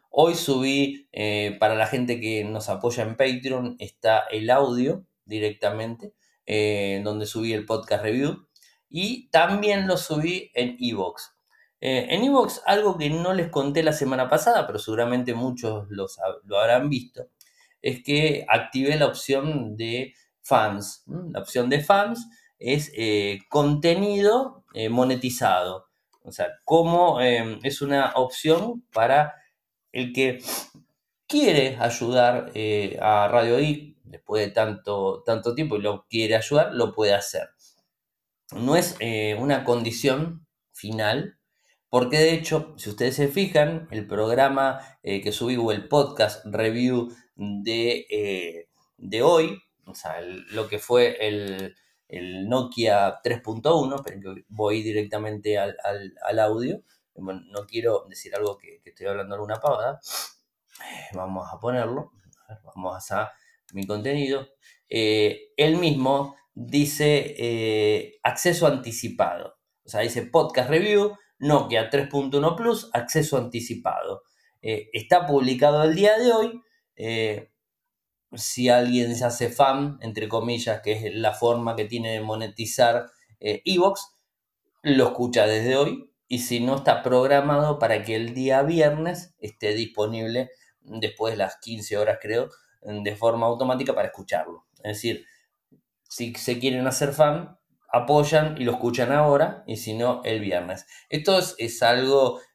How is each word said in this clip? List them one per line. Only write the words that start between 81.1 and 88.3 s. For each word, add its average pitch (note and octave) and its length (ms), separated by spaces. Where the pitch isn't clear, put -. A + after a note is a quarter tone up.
la A2 180
forma A#2 440
que G#2+ 100
tiene A#2 260
de A2 80
monetizar, A2+ 880
eh, G#2 240
iVoox, F#3+ 360
lo C3 260
escucha A#2+ 380
desde A2+ 300
hoy. D3 360
Y B2 120
si A#2+ 200
no, C3 160
está C3 260
programado C#3 800
para A2 240
que A2+ 100
el A#2 200